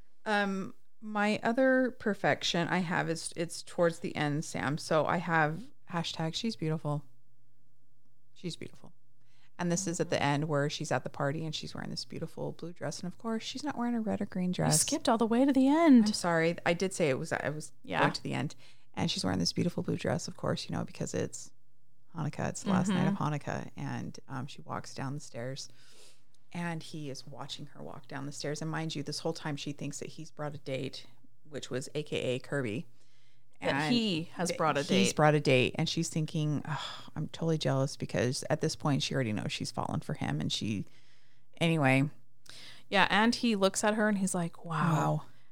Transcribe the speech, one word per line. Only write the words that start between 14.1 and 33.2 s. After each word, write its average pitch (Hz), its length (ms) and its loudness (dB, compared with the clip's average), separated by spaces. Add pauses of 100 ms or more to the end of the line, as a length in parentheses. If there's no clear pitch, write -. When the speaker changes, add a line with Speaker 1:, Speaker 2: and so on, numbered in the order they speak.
Speaker 1:
or 202 40 -4
green 180 240 0
Speaker 2:
You 180 60 0
Speaker 1:
dress. 156 260 2
Speaker 2:
skipped - 260 0
all 226 100 6
the 233 80 4
way 240 200 6
to 277 80 6
the 262 140 6
end. 277 400 10
Speaker 1:
I'm 208 60 2
sorry. 170 520 4
I 175 80 6
did 185 200 0
say 160 160 4
it 131 80 4
was, 156 140 -2
I - 180 0
was 156 220 -4 (120)
Speaker 2:
Yeah. 156 180 0
Speaker 1:
going 165 120 6
to - 100 -6
the 139 100 -2
end. 135 220 -2 (400)
And 170 140 2
she's - 140 0
wearing 185 160 2
this 170 140 2
beautiful 175 300 0
blue - 140 0
dress, - 300 0
of - 100 -8
course, - 320 -2
you 165 60 -2
know, 175 80 0
because - 300 -6
it's - 380 -4 (680)
Hanukkah. - 320 -2
It's - 140 -6
the - 80 -2
last 185 180 4
night 180 180 4
of 202 60 4
Speaker 2:
Mm-hmm. 196 100 -2
Speaker 1:
Hanukkah. - 540 -2
And, 131 420 -6 (100)
um, 131 180 -6
she - 140 -12
walks - 320 -8
down 135 200 -6
the 147 80 -6
stairs. 131 480 -8 (840)
And 170 300 -4
he 151 260 -8
is 135 180 -8
watching 143 460 -10
her 143 100 -10
walk - 240 -10
down 139 180 -6
the 143 60 -6
stairs. 147 300 -4
And 160 100 -4
mind 160 240 -2
you, 147 80 -4
this 147 160 -6
whole 165 140 -2
time 151 240 -6
she - 160 -6
thinks 143 260 -6
that - 100 -8
he's - 220 -10
brought 151 240 -6
a 143 40 -10
date, 135 460 -6 (440)
which 139 200 -8
was 131 260 -4
A 151 80 0
K - 140 -2 (180)
A 127 40 -2
Kirby. 127 480 -2 (760)